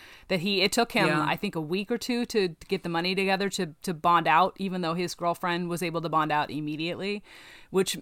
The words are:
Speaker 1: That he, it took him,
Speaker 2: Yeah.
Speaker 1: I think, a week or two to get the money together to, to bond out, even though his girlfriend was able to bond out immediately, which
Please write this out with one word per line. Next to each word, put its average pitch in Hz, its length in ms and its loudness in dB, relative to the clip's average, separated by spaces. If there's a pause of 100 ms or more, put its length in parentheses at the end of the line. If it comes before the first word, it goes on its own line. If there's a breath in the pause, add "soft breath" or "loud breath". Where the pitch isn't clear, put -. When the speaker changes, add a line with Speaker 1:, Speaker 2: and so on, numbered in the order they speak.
(280 loud breath)
Speaker 1:
That 185 140 0
he, 196 200 0
it 196 100 2
took 240 200 2
him, 196 160 2
Speaker 2:
Yeah. 151 180 2
Speaker 1:
I 160 100 0
think, 196 200 -4
a 165 60 -2
week 185 300 -4
or 233 60 0
two 240 300 -2
to 196 220 2 (180)
get 190 160 -2
the 180 60 -6
money 170 260 0
together 196 360 0
to, 180 160 -2 (160)
to 180 100 -4
bond 165 340 4
out, 170 300 6
even 185 240 -4
though 165 120 0
his 175 220 -4
girlfriend 175 540 -2
was 170 140 -4
able 165 180 -2
to 165 80 -4
bond 156 220 2
out 147 200 2
immediately, 165 720 -4 (480 loud breath)
which 185 300 0